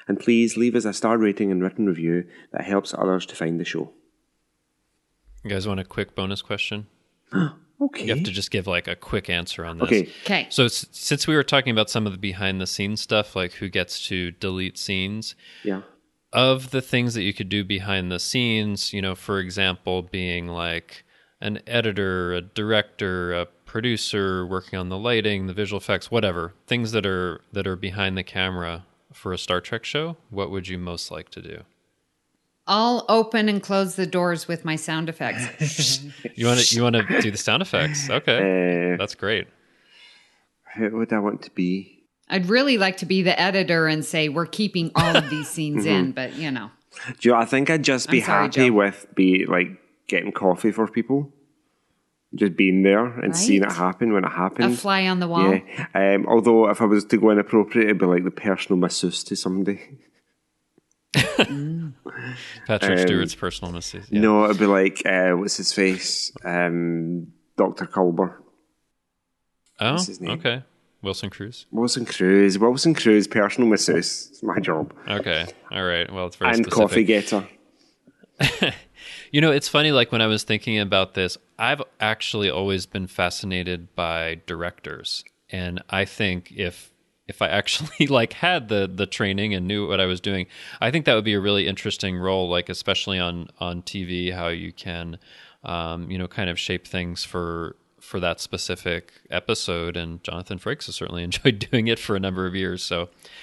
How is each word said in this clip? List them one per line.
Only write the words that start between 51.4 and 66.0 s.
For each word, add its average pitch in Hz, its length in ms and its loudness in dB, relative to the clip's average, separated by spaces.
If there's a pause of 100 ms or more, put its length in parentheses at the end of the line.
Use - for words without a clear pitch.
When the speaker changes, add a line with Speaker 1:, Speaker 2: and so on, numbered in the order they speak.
Speaker 1:
Just 95 220 0
being 95 260 4
there 98 240 6 (140)
and - 160 0
seeing 190 260 4
it 101 60 2
Speaker 3:
Right. - 80 -4
Speaker 1:
happen 95 380 2
when 95 100 4
it - 80 0
happened. 92 420 0
Speaker 3:
A 120 40 -2
fly 190 300 2
on 185 120 0
the 175 80 0
wall. 170 260 4
Speaker 1:
Yeah. - 400 -4
Um, 98 340 4
although 113 420 8
if 107 120 0
I 113 40 6
was 104 200 4
to 113 120 4
go 110 120 6
inappropriate, 104 580 4
it'd 101 120 2
be, 92 60 4
like, 90 180 4
the 92 80 -2
personal 95 480 0
masseuse 90 460 -2
to 101 100 -8
somebody. 95 480 -2
<laughs> 135 160 -20 (1160)
Speaker 3:
Mm. 151 800 0 (760)
Speaker 2:
Patrick 98 320 2
Speaker 1:
Um, 92 60 6
Speaker 2:
Stewart's 92 300 2
personal 90 380 -6
masseuse. 92 360 -12
Yeah. 104 120 2
Speaker 1:
No, 107 240 6
it'd 107 140 4
be 107 60 6
like, 98 400 4
uh, 92 260 4
what's 92 260 0
his 95 160 -2
face? - 580 0 (120)